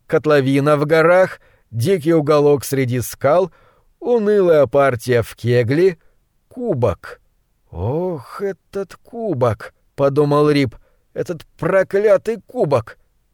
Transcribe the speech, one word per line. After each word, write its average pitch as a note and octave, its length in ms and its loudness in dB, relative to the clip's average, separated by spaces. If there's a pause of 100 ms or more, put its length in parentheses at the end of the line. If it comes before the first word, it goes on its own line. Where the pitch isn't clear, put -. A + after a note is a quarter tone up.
котловина D3 720 2
в C#3+ 100 -2
горах, D#3+ 540 2 (320)
дикий D#3 420 0
уголок D3 500 2
среди B2+ 360 -4
скал, E3 500 -2 (480)
унылая G3+ 680 2
партия B2 560 0
в - 120 -10
кегле, B2 640 0 (500)
кубок. C#3 720 -6 (520)
«Ох, C#3 680 -6
этот G3 540 -10
кубок!» — C#3+ 800 -6 (220)
подумал D3 520 2
Рип. C#3 280 0 (360)
«Этот - 320 -10 (140)
проклятый G3+ 880 0
кубок! C#3+ 520 -2 (360)